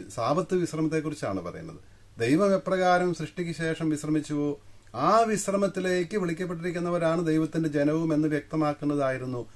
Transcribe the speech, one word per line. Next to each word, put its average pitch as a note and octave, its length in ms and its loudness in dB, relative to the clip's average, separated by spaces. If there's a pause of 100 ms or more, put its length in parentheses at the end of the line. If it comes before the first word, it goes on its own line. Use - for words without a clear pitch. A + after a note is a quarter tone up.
(160)
സാപത്ത് D3 400 0
വിശ്രമത്തെക്കുറിച്ചാണ് D#3 840 -2
പറയുന്നത്. E2 520 -12 (260)
ദൈവം F3 360 4
എപ്രകാരം F3+ 580 2
സൃഷ്ടിക്ക് E3 380 -6
ശേഷം D#3+ 380 -2
വിശ്രമിച്ചുവോ D3 680 -2 (360)
ആ E3+ 240 4
വിശ്രമത്തിലേക്ക് F#3+ 960 0
വിളിക്കപ്പെട്ടിരിക്കുന്നവരാണ് E3+ 1080 -2
ദൈവത്തിന്റെ D#3+ 440 2
ജനവും D3+ 440 2
എന്ന് D3+ 140 2
വ്യക്തമാക്കുന്നതായിരുന്നു C#3+ 1160 -2 (100)